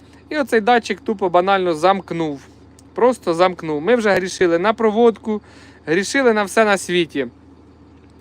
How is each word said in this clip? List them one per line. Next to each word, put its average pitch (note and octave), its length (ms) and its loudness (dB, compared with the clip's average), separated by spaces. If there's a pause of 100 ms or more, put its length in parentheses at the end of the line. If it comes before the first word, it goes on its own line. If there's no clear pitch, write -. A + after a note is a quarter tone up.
(300)
І D4+ 80 -6
оцей A#3 240 0
датчик A3 400 0
тупо G3+ 280 -4
банально F3+ 440 0
замкнув. E3 680 -2 (520)
Просто A3 400 0
замкнув. E3 480 -2
Ми G#3+ 140 2
вже A3 160 2
грішили F#3 480 0
на G#3 140 0
проводку, A3 680 0 (440)
грішили G#3+ 480 2
на G#3 100 0
все G#3+ 220 2
на G3+ 120 2
світі. E3 500 -2 (920)